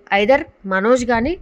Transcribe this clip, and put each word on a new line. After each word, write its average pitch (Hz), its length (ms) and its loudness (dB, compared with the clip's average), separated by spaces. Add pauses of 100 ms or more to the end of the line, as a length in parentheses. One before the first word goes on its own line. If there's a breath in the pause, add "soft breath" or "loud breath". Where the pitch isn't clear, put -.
(200)
either 262 240 2 (220)
మనోజ్ 220 400 0
కానీ 247 360 -2